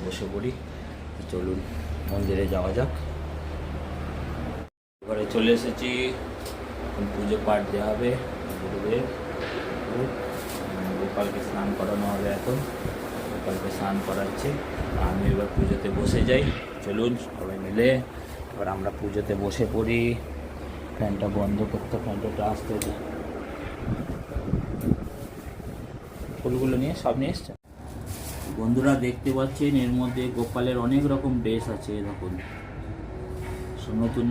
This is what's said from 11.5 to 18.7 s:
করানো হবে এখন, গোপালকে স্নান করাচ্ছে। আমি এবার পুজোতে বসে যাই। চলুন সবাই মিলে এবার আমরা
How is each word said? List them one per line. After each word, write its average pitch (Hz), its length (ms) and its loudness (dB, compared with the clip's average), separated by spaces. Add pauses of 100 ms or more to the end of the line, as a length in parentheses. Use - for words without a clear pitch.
করানো 101 280 0
হবে 101 220 0
এখন, 123 280 0 (720)
গোপালকে 95 460 -2
স্নান 98 200 0 (100)
করাচ্ছে। 98 420 0 (520)
আমি 190 320 2
এবার - 240 4
পুজোতে - 340 4
বসে - 340 4
যাই। 131 200 8 (400)
চলুন 113 320 2 (240)
সবাই 95 180 -4
মিলে 104 300 4 (680)
এবার 98 140 0
আমরা 95 220 0 (100)